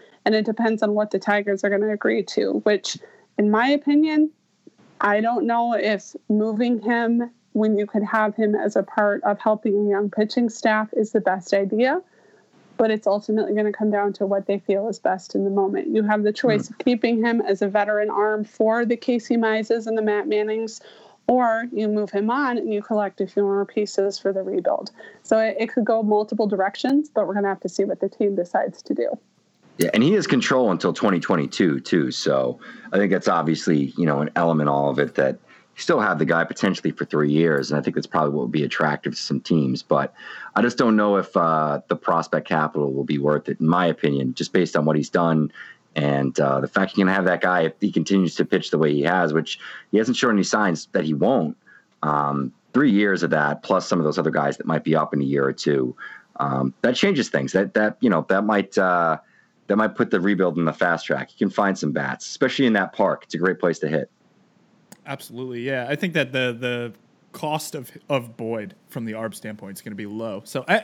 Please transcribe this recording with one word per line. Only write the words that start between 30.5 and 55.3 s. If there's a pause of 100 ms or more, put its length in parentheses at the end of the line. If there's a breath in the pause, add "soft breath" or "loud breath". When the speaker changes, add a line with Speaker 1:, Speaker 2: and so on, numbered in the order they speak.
Speaker 2:
until
twenty
twenty-two
too.
So (340 loud breath)
I
think
that's
obviously,
you
know,
an
element
all
of
it
that
you
still
have
the
guy
potentially
for
three
years,
and
I
think
that's
probably
what
would
be
attractive
to
some
teams.
But (400 loud breath)
I
just
don't
know
if,
uh,
the
prospect
capital
will
be
worth
it,
in
my
opinion,
just
based
on
what
he's
done (420 loud breath)
and,
uh,
the
fact
you
can
have
that
guy
if
he
continues
to
pitch
the
way
he
has,
which (340 loud breath)
he
hasn't
shown
any
signs
that
he
won't. (480 soft breath)
Um, (200)
three
years
of
that,
plus
some
of
those
other
guys
that
might
be
up
in
a
year